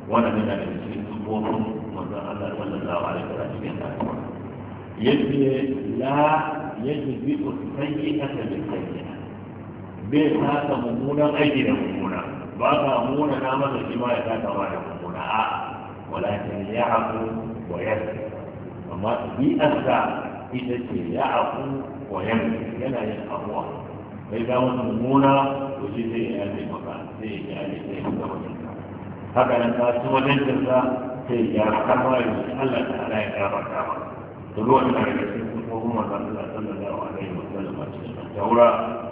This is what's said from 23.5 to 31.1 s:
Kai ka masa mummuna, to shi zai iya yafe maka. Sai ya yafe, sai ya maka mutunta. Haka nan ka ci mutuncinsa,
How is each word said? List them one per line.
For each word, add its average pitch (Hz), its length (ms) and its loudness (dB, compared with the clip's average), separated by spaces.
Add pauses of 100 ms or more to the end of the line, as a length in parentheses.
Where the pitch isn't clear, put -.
Kai 113 140 0
ka 123 100 2
masa 123 240 4
mummuna, 127 520 6 (440)
to - 160 -4
shi 113 160 -2
zai - 160 0
iya - 220 -2
yafe - 240 -4
maka. - 340 -8 (160)
Sai 110 240 -6
ya - 240 -6
yafe, - 160 -6
sai - 160 -6
ya - 80 -4
maka - 240 -2
mutunta. - 380 -8 (680)
Haka 123 220 6
nan 117 180 4
ka 120 160 4
ci 120 160 2
mutuncinsa, 131 680 4 (500)